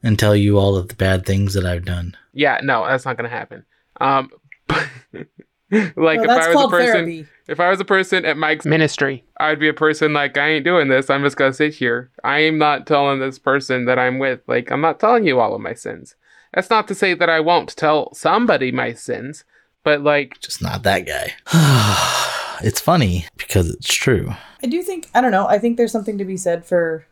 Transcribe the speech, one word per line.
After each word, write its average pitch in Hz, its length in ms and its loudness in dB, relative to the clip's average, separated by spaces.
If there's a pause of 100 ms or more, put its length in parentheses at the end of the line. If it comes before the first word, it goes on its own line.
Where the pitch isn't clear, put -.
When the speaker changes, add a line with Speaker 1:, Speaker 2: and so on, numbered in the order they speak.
Speaker 1:
and 107 160 2
tell 104 180 4
you 101 220 4
all 98 180 4
of 92 120 -4
the - 60 -16
bad 95 320 0
things 98 280 0
that 92 120 -2
I've 87 180 -4
done. 87 320 -8 (160)
Speaker 2:
Yeah, 135 300 0
no, 131 240 0
that's 131 180 -2
not 127 120 -6
gonna 117 140 -8
happen. 113 340 -14 (360)
Um, 135 300 0 (200)
<laughs> - 180 -20
like, - 580 -8 (440)
Speaker 3:
No, 170 420 0
Speaker 2:
if 156 140 0
Speaker 3:
that's 160 200 4
Speaker 2:
I - 20 0
was - 0 -
a 170 40 4
Speaker 3:
called 269 180 4
Speaker 2:
person, 240 220 2
Speaker 3:
therapy. 170 340 -2 (220)
Speaker 2:
if 151 100 -8
I 175 120 2
was 190 100 0
a 175 40 -4
person 185 400 0
at 156 120 0
Mike's 156 300 -2
ministry, 147 580 0 (140)
I'd 156 200 0
be 151 100 2
a 151 60 0
person 156 380 2
like, 143 240 0
"I 143 140 0
ain't 151 140 0
doing 165 240 2
this. 131 200 2
I'm 139 140 2
just 139 140 0
gonna 135 180 2
sit 151 200 0
here. 123 360 -4 (120)
I 139 180 0
am 156 180 2
not 147 280 0
telling 139 340 2
this 131 180 -6
person 131 480 0
that 127 120 2
I'm 127 200 0
with, 131 280 -2
like, 123 240 -2
I'm 139 120 -2
not 160 180 -2
telling 226 260 2
you 131 140 2
all 104 140 0
of 104 80 -8
my - 120 -8
sins." - 400 -14 (380)
That's - 180 -2
not 214 180 2
to 202 60 -4
say 185 200 0
that 170 160 0
I 160 100 2
won't 160 360 2
tell 151 380 0
somebody 170 560 0
my 123 220 -4
sins, 123 520 -10 (380)
but, 147 200 0
like, 143 380 0
Speaker 1:
Just - 220 -12
not - 200 -6
that 95 240 0
guy. 71 260 -6 (200)
<sighs> 127 680 2 (400)
It's 107 180 -2
funny 101 460 0 (100)
because 87 320 0
it's - 240 -6
true. - 420 0 (280)
Speaker 3:
I 277 40 -6
do 311 160 -4
think, 359 320 -10
I 214 60 4
don't 254 100 2
know, 196 160 0
I 208 120 2
think 233 180 0
there's 233 160 0
something 214 240 -4
to 196 80 -4
be 190 140 -8
said 170 260 -4
for 165 480 -2